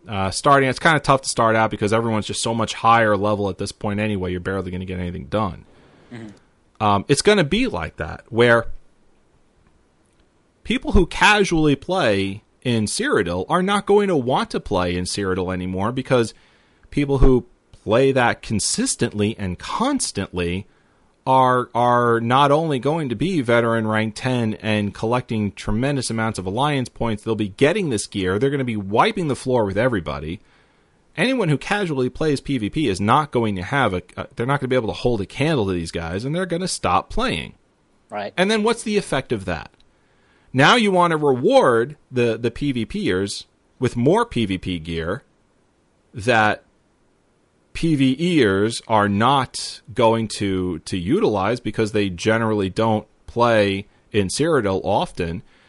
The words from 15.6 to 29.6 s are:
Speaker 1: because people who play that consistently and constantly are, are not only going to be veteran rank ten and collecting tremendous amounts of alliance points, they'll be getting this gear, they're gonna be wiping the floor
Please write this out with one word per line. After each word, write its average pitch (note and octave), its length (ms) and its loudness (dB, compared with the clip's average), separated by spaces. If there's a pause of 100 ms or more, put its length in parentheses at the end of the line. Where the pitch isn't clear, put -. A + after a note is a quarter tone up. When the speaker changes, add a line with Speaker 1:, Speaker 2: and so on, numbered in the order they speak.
Speaker 1:
because B2+ 400 0 (580)
people C#3 280 -2
who B2+ 260 6 (280)
play C3 400 2
that A#2+ 280 0
consistently A2 960 -2
and F2+ 200 -6
constantly G2+ 1080 -4 (600)
are, B2+ 480 2
are A#2+ 460 4
not C3 300 4
only D3+ 280 2
going C#3+ 320 -2
to A#2+ 40 -2
be D3+ 280 -2
veteran A#2 440 2
rank A2 280 0
ten A#2+ 400 -2
and G#2 400 -2
collecting A2+ 580 -2
tremendous B2 560 -2
amounts A2+ 300 -4
of F2+ 80 -4
alliance B2+ 420 -2
points, A2+ 340 -4
they'll A2+ 120 -2
be G#2+ 140 -2
getting D#3 420 0
this G#2+ 160 -2
gear, F#2+ 320 -2
they're C3+ 120 0
gonna C#3 140 -2
be A#2+ 120 -4
wiping C3 520 0
the B2 80 0
floor B2 300 0